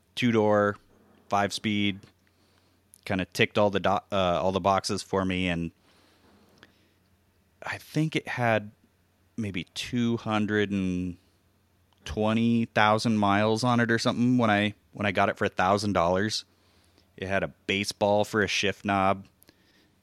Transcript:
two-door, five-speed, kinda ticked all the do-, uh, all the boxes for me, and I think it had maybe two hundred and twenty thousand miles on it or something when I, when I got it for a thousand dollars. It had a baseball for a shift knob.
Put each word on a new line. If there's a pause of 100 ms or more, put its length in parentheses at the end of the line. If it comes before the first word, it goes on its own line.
(140)
two-door, (520)
five-speed, (1040)
kinda
ticked
all
the
do-,
uh,
all
the
boxes
for
me,
and (1900)
I
think
it
had (680)
maybe (100)
two
hundred
and (880)
twenty
thousand
miles
on
it
or
something
when
I, (180)
when
I
got
it
for
a
thousand
dollars. (720)
It
had
a (180)
baseball
for
a
shift
knob. (760)